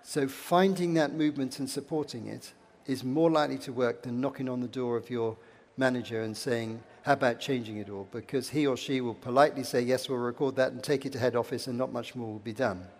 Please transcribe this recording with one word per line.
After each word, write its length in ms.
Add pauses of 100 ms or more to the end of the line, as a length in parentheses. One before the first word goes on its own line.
So 240
finding 680
that 180
movement 460
and 100
supporting 600
it 260 (320)
is 180
more 260
likely 280
to 140
work 300
than 180
knocking 280
on 120
the 80
door 280
of 140
your 260 (400)
manager 460
and 120
saying, 480 (200)
"How 100
about 260
changing 380
it 140
all?" 200
Because 380
he 180
or 100
she 260
will 120
politely 480
say, 200
"Yes, 260
we'll 100
record 380
that," 160
and 100
take 220
it 80
to 60
head 180
office, 300
and 100
not 160
much 220
more 180
will 60
be 160
done. 320 (140)